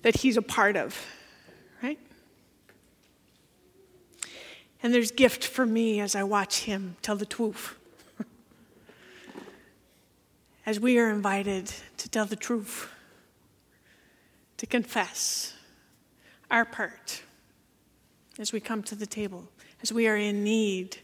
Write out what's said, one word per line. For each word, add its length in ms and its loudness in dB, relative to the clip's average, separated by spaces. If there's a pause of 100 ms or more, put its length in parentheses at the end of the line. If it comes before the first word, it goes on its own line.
that 160 4
he's 200 4
a 40 4
part 340 2
of, 300 -4 (760)
right? 180 -4 (2750)
And 100 4
there's 180 4
gift 340 4
for 200 0
me 340 2
as 160 -2
I 80 0
watch 380 0
him 400 -6
tell 140 -2
the 100 -4
truth. 520 -6 (420)
<laughs> 60 -8 (2500)
As 140 0
we 200 6
are 100 6
invited 640 0 (240)
to 120 -10
tell 160 0
the 100 -6
truth, 560 -4 (1700)
to 100 -6
confess 840 -2 (1000)
our 140 4
part 580 -8 (1120)
as 160 -6
we 60 -2
come 240 -4
to 120 -12
the 100 -8
table, 440 -8 (320)
as 100 -4
we 160 4
are 100 4
in 260 0
need 600 2